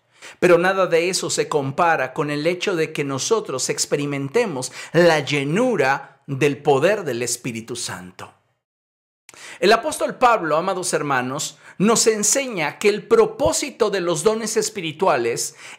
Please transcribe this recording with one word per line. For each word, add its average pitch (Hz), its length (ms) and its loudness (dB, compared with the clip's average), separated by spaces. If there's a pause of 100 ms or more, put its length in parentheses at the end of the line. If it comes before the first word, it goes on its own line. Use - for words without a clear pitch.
(400)
pero 170 180 8
nada 185 300 2
de 165 220 2
eso 175 200 -4
se 151 200 -2
compara 139 640 0
con 147 180 -2
el 147 160 -4
hecho 180 300 0
de 156 160 -2
que 156 100 -4
nosotros 139 680 -2
experimentemos 143 1000 -2 (220)
la 165 260 4
llenura 143 1080 0
del 143 320 0
poder 156 440 2
del 123 200 -4
Espíritu 120 520 -8
Santo. 92 560 -12 (1300)
El 196 140 4
apóstol 285 420 -2
Pablo, 175 400 2
amados 180 380 -2
hermanos, 139 640 -4 (200)
nos 220 300 2
enseña 214 720 0
que - 80 0
el 202 180 0
propósito 233 840 2
de 196 100 -2
los 170 240 0
dones 220 320 0
espirituales 160 1000 0 (240)